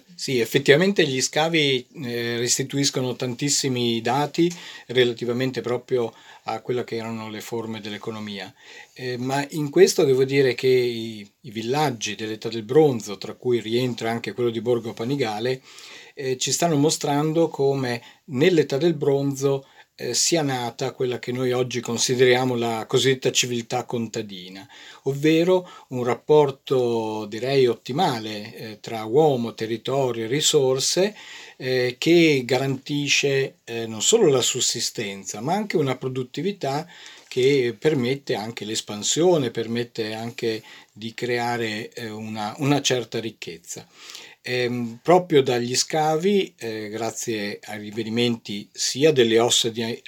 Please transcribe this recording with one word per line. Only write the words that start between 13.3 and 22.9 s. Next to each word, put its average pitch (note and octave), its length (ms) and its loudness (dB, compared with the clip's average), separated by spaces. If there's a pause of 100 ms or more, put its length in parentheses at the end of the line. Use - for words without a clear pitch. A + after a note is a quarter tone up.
cui A#2+ 260 0
rientra A2+ 500 -2
anche A2+ 220 -4
quello A#2+ 180 -2
di A2+ 100 -4
Borgo A#2 320 0
Panigale, A#2+ 680 -4 (520)
eh, C3 220 -4
ci C3+ 160 -4
stanno E3 240 2
mostrando D#3 720 2
come C#3 540 0 (220)
nell'età D3+ 520 2
del D#3+ 180 2
bronzo, C#3 680 0 (360)
eh, A#2+ 140 -4
sia E3 260 2
nata B2+ 520 -2
quella B2 260 -2
che - 120 -8
noi B2+ 220 0
oggi B2 280 0
consideriamo B2 760 4
la A#2 320 -2
cosiddetta C3 420 2